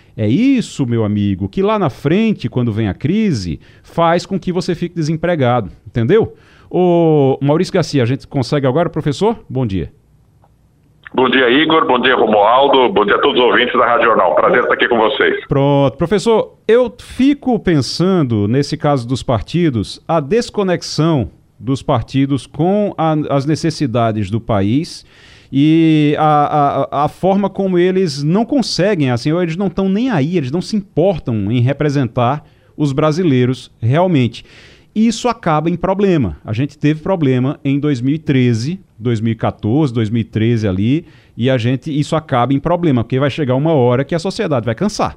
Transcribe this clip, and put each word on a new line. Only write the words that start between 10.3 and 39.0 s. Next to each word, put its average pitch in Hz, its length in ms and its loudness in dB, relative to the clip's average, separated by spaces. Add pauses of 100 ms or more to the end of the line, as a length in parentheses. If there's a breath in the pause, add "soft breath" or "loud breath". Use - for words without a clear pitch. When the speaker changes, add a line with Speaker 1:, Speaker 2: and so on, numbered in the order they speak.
Speaker 2:
Bom 123 140 2
dia, 127 200 2
Igor. 156 380 2
Bom 123 140 2
dia, 127 140 2
Romualdo. 123 800 4
Bom 202 120 2
dia 202 100 2
a - 40 0
todos 131 220 2
os 123 60 4
ouvintes 117 260 2
da 120 120 2
Rádio 117 220 2
Jornal. 104 280 2
Prazer 127 240 2
Speaker 1:
Ô, 113 40 0
Speaker 2:
estar - 100 0
aqui 123 160 0
com 120 80 2
vocês. 107 500 0
Speaker 1:
Pronto. 139 500 2
Professor, 202 600 0 (100)
eu 233 320 2
fico 262 580 0
pensando, 156 880 0
nesse 139 300 -2
caso 143 320 -2
dos 131 160 -6
partidos, 135 840 -2
a 165 140 -2
desconexão 165 1120 -2 (260)
dos 123 240 -6
partidos 135 640 -2
com 196 520 -2
a, 160 180 0 (140)
as 135 160 0
necessidades 120 840 -2
do 110 120 -4
país 113 640 -2 (460 soft breath)
e 156 680 4
a, 147 720 0
a, 139 140 -2
a - 20 -2
forma 190 420 -2
como 190 300 -2
eles 180 420 0
não 175 240 0
conseguem, 196 640 0
assim, 123 220 -2
ou 175 100 0
eles 160 140 -4
não 196 140 -2
tão 196 180 -2
nem 220 240 0
aí, 175 260 0
eles 127 140 -2
não 175 100 -2
se - 140 -6
importam 143 720 -2
em 120 120 0
representar 135 800 0 (320 soft breath)
os 147 160 -2
brasileiros 135 800 0 (100)
realmente. 139 600 0 (500 loud breath)
Isso 226 360 0
acaba 165 400 -2
em 175 60 -2
problema. 180 680 0
A - 80 -10
gente 127 240 -4
teve 156 260 -2
problema 143 600 0
em 139 160 0
dois 143 220 -2
mil 139 140 0
e 160 40 -8
treze, 131 640 0 (160)
dois 113 240 -2